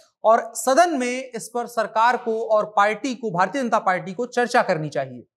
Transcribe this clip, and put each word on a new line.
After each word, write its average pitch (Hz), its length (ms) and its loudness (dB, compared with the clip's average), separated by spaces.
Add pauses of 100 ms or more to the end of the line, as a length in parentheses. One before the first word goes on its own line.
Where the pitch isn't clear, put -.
(240)
और 226 320 4
सदन 320 420 2
में 247 340 -4
इस 220 220 -12
पर 240 140 -4
सरकार 226 500 0
को 226 240 -4
और 214 360 0
पार्टी 214 380 2
को, 220 160 -8
भारतीय 196 300 0
जनता 226 180 0
पार्टी 185 340 -2
को 240 120 -6
चर्चा 240 360 0
करनी 160 280 -2
चाहिए। 131 480 -6